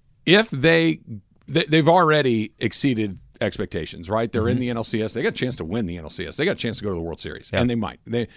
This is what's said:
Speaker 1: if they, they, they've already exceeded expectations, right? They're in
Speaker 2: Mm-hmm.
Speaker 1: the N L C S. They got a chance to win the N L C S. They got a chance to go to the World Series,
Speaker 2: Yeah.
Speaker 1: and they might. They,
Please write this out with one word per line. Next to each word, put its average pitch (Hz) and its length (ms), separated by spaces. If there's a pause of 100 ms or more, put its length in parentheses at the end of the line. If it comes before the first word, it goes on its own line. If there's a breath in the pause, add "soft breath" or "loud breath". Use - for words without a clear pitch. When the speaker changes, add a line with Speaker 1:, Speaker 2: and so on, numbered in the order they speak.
(260)
Speaker 1:
if 202 240
they, 165 500 (480)
they, 160 220
they've 151 180
already 151 720
exceeded 110 580 (220)
expectations, 90 680
right? 113 200
They're 113 200
in 123 60
Speaker 2:
Mm-hmm. 127 40
Speaker 1:
the 123 120
N 117 60
L 113 60
C 110 180
S. 107 120
They 120 100
got 117 60
a - 20
chance 123 240
to - 80
win 98 220
the 87 120
N 82 60
L 76 60
C - 180
S. - 80
They 143 80
got 185 80
a - 40
chance - 240
to 101 40
go 104 60
to 92 60
the 85 60
World 82 200
Series, - 320
Speaker 2:
Yeah. 110 80
Speaker 1:
and 123 80
they 120 60
might. 95 300
They, 113 320